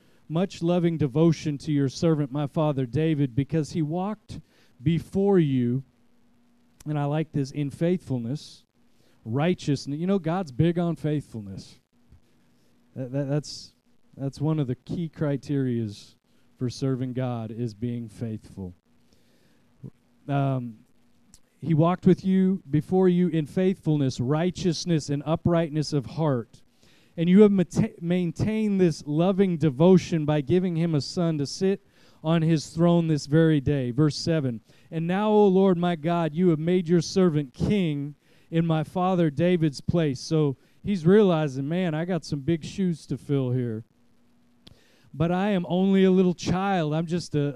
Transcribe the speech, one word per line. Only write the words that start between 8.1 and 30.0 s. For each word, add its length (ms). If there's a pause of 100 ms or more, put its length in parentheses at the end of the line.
righteousness." 760
You 60
know, 120
God's 320
big 280
on 180
faithfulness. 800 (1200)
That, 160
that, 160
that's, 460 (420)
that's 240
one 180
of 80
the 100
key 380
criterias 1000 (420)
for 140
serving 420
God, 380
is 240
being 340
faithful. 640 (1500)
Um, 520 (800)
"He 140
walked 320
with 180
you, 440
before 420
you 180
in 160
faithfulness, 760
righteousness, 920
and 160
uprightness 640
of 140
heart." 560 (540)
And 120
you 140
have 100
mata-, 480
maintained 800
this 260
loving 500
devotion 680